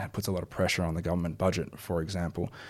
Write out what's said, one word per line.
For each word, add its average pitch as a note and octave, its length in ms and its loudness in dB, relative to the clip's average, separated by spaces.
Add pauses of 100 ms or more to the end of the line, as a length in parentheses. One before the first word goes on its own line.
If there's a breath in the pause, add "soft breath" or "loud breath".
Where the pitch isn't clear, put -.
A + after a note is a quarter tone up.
(140)
puts - 140 -2
a G2 40 0
lot F2+ 120 0
of - 80 -8
pressure F#2 320 2
on E2 100 2
the E2+ 80 0
government E2+ 380 0
budget, F#2 360 2
for E2+ 280 0
example. F2 480 -2 (180 loud breath)